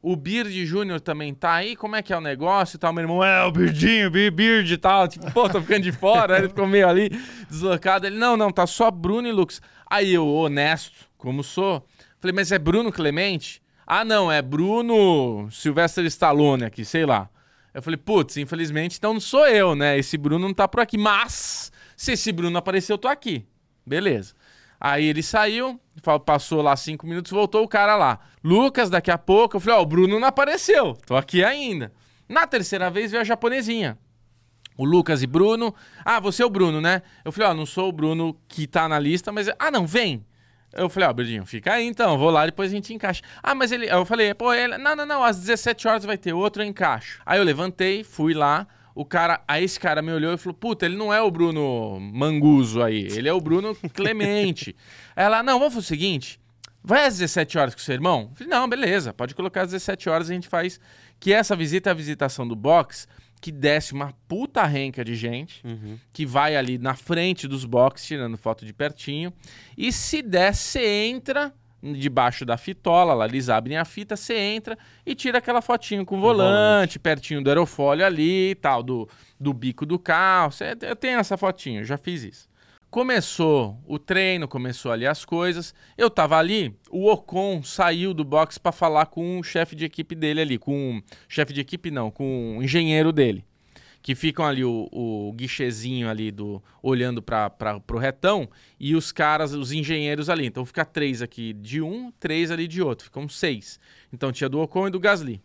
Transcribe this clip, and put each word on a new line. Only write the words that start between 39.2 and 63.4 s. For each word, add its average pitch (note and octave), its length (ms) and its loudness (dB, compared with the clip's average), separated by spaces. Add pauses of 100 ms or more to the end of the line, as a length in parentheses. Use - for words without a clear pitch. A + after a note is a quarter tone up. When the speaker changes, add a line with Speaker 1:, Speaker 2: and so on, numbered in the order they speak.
Speaker 1:
mas." G#3 160 -4 (100)
"Ah, D4+ 120 0
não, A3 160 0
vem." D#3+ 380 -2 (500)
Eu F3+ 160 -2
falei, F#3 180 2
"Ó, B2+ 60 2
Berdinho, A#2 320 -6
fica A#2 260 -4
aí A#3 140 0
então, A3 320 0
vou D3 100 4
lá, D#3 160 4
depois F#3 260 -4
a G3 40 -6
gente G#3 180 -8
encaixa." G3+ 300 -6 (200)
"Ah, C#4 120 0
mas B3+ 180 0
ele," A#3+ 180 -4
eu F3+ 140 4
falei, G#3+ 300 0
"Pô, A#3+ 180 0
ele," A#3+ 240 0
"Não, C#4+ 180 0
não, D4 120 -6
não, C#4+ 180 0
às G#3+ 140 4
dezessete A3 500 -2
horas A3 160 0
vai G3+ 140 -4
ter F3 160 -6
outro, G3+ 280 -2
eu G#3+ 40 -4
encaixo." E3+ 580 -4
Aí F#3 140 2
eu G3+ 60 4
levantei, F#3 600 0
fui D#3+ 300 -2
lá, D3+ 320 2 (280)
o - 80 -10
cara, E3+ 460 0
aí D#3 160 0
esse F#3 160 -6
cara D3+ 220 0
me D#3+ 100 -4
olhou D#3+ 220 0
e - 20 -6
falou, F3 180 -8
"Puta, A3+ 300 -4
ele F3 120 -2
não G#3 180 -2
é A3 80 4
o G#3+ 80 4
Bruno C#3+ 720 -2
Manguso C3 840 4
aí, A2 280 0
ele A2+ 180 -4
é D#3+ 40 0
o F#3 80 0
Bruno F3+ 340 -2 (200)
Clemente." G3+ 840 -2 (200)
<laughs> - 200 -20
Ela, A3 260 2
"Não, B3+ 160 2
vamos C#4 160 2
fazer A3 100 -6
o - 40 -12
seguinte, D#3+ 500 -4 (460)
vai C#4 220 4
às A#3+ 80 0
dezessete F3 420 -2
horas C#3 180 0
com - 60 -18
o - 20 -12
seu C#3 120 -4
irmão?" C3 380 0
Eu D3 40 -20
falei, D4 140 -10
"Não, B3+ 180 2
beleza, G3 460 -2
pode B2 200 -6
colocar F#3 280 -4
às F#3 80 -4
dezessete F#3 400 -6
horas, E3 180 0
a F3 60 -6
gente F3+ 140 -8
faz." F3+ 300 -4 (400)
Que F#3 140 2
essa G#3 240 2
visita E3 320 -2
é F#3+ 40 2
a - 20 2
visitação C#3+ 520 -6
do A#2 100 -6
box, D3 520 2 (300)
que D#3+ 140 -14